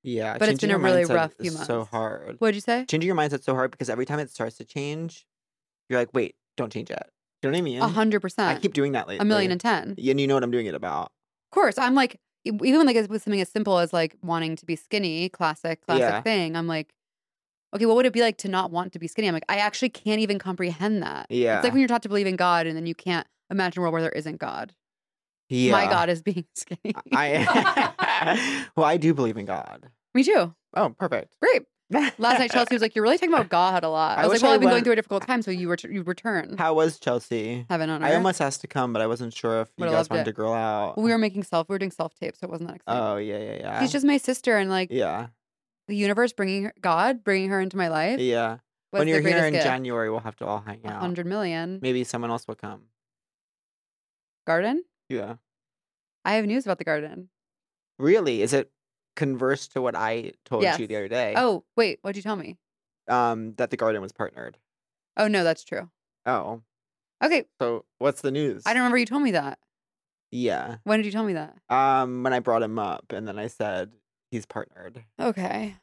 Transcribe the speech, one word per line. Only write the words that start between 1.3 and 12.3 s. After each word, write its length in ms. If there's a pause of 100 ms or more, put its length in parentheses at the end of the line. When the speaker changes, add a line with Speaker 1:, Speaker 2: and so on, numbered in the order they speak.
Speaker 2:
few 160
Speaker 1:
is 140
so 120
Speaker 2:
months. 140
Speaker 1:
hard. 480
Speaker 2:
What'd 160
you 60
say? 280
Speaker 1:
Changing 180
your 80
mindset's 300
so 100
hard 160
because 180
every 160
time 140
it 100
starts 280
to 80
change, 600 (640)
you're 100
like, 160
"Wait, 220 (220)
don't 160
change 180
it." 180 (320)
Do 60
you 60
know 20
what 40
I 20
mean? 200
Speaker 2:
A 60
hundred 320
percent. 380
Speaker 1:
I 20
keep 140
doing 180
that 160
lately. 140
Speaker 2:
A 40
million 280
and 80
ten. 360
Speaker 1:
And 220
you 80
know 60
what 100
I'm 80
doing 140
it 100
about. 300
Speaker 2:
Of 460
course. 260
I'm 180
like, 240 (240)